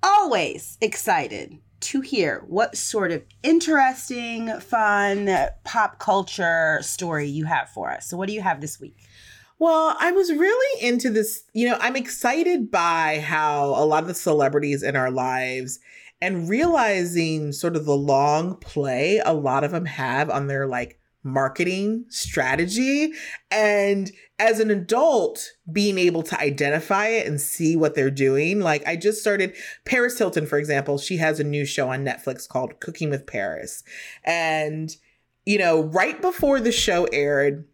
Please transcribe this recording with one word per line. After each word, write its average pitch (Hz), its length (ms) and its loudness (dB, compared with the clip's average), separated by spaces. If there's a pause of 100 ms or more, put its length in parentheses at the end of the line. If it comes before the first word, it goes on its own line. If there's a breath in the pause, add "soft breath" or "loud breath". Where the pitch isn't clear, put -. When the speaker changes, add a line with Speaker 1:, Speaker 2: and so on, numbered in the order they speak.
Speaker 1:
always 330 760 2
excited 160 760 -2 (240)
to - 200 -2
hear 170 460 0
what 208 280 0
sort 196 360 -2
of 160 120 -4 (200)
interesting, 262 1160 0
fun 202 720 2 (340)
pop 214 360 -2
culture 165 840 0
story 151 460 -4
you 151 180 -4
have 156 240 -2
for 82 220 -8
us. - 180 -10
So 175 80 -10
what 190 100 -4
do 208 60 -6
you 214 80 -6
have 170 200 -2
this 147 180 -12
week? - 180 -20 (640 loud breath)
Speaker 2:
Well, 320 400 4
I 349 120 2
was 359 200 2
really 427 560 2
into 247 220 2
this, 214 340 -2 (100)
you 233 160 2
know, 233 100 0
I'm 254 160 -2
excited 269 760 0
by 165 480 2
how 151 480 0 (100)
a 147 80 4
lot 156 180 2
of 165 40 -6
the 180 60 -6
celebrities 147 720 2
in 135 120 -2
our 131 160 0
lives 127 680 -2 (420 loud breath)
and 175 280 -2
realizing 180 1000 0
sort 165 240 -4
of 151 100 -2
the 147 100 2
long 147 640 2
play 143 680 0
a 165 100 2
lot 139 300 0
of - 80 -2
them 175 140 -4
have 139 440 -2
on 139 180 -2
their, 139 200 -2
like, 123 320 -6 (240)
marketing 180 840 -2
strategy. 208 1000 0 (380 loud breath)
And 202 640 2 (260 soft breath)
as 220 220 2
an 220 100 2
adult, 214 840 2 (180)
being 202 260 2
able 175 260 4
to 180 160 -6
identify 151 680 0
it 226 180 0
and 147 160 -4
see 165 340 0
what 156 200 2
they're 135 160 2
doing. 139 480 2
Like, 151 280 0
I 170 80 -2
just 208 260 0
started, 196 340 0 (300 loud breath)
Paris 247 340 0
Hilton, 175 260 0
for 147 140 0
example, 143 400 0
she 175 180 -4
has 156 220 0
a 151 40 0
new 147 220 -2
show 135 240 -2
on 135 160 -4
Netflix 127 420 -6
called 127 320 -6
Cooking 160 300 -6
with 143 160 -4
Paris. 92 580 -8 (400 loud breath)
And, 156 720 -2 (500)
you 208 120 2
know, 165 280 4
right 185 360 0
before 302 380 2
the 233 120 2
show 190 340 2
aired 143 680 0